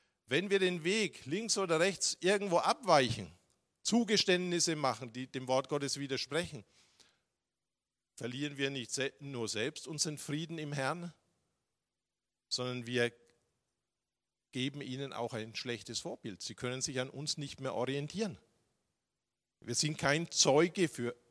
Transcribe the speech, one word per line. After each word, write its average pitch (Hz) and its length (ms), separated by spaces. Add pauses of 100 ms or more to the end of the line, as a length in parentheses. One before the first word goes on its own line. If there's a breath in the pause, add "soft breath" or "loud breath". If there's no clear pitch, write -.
(280 soft breath)
Wenn 175 220
wir 196 100
den 180 240
Weg 196 420
links 196 320
oder 165 220
rechts - 400
irgendwo 190 400
abweichen, 139 720 (520)
Zugeständnisse 180 920
machen, 123 380
die 127 140
dem 131 200
Wort 131 220
Gottes 139 280
widersprechen, 139 680 (1500 soft breath)
verlieren 135 420
wir 139 120
nicht 135 220
se-, 135 280
nur 135 280
selbst 117 400
unseren 151 300
Frieden 160 400
im 151 160
Herrn, 156 400 (1400)
sondern 127 360
wir 120 260 (1400)
geben 135 300
ihnen 131 320
auch 117 200
ein 110 220
schlechtes 120 440
Vorbild. 117 420
Sie - 140
können 127 260
sich 127 180
an 131 100
uns 147 280
nicht 143 220
mehr 131 140
orientieren. 143 640 (1200)
Wir 117 160
sind - 220
kein 151 340
Zeuge 165 560
für 120 280 (160)